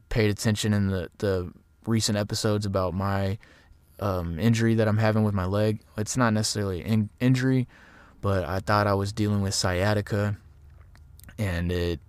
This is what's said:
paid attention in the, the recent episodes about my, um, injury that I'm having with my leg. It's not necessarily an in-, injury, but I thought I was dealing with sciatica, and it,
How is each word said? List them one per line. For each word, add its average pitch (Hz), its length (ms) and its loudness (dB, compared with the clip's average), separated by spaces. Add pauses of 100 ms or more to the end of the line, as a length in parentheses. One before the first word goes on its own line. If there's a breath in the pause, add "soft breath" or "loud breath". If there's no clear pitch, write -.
(100)
paid 107 200 2
attention 107 440 0
in 101 140 0
the, 92 200 -4 (100)
the 92 320 -2 (360)
recent 110 320 0
episodes 104 480 -2
about 92 280 -2
my, 98 440 -2 (600 loud breath)
um, 90 400 -4
injury 113 380 4
that 110 120 2
I'm 107 100 2
having 110 240 4
with 104 120 0
my 92 100 0
leg. 107 360 0 (160)
It's 107 200 -4
not 120 160 4
necessarily 101 500 -2
an - 40 -10
in-, 107 240 0 (100)
injury, 127 480 2 (520 loud breath)
but 98 240 0
I 90 140 -4
thought 104 300 2
I 101 60 2
was 98 180 -2
dealing 104 300 0
with 98 120 -2
sciatica, 104 840 0 (1000)
and 87 320 -2
it, 87 380 -2